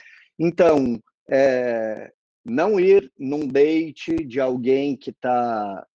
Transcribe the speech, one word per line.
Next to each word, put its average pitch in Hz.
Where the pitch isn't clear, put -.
Então, 160
é, 123
não 180
ir 196
num 147
date 156
de 123
alguém 131
que -
tá 117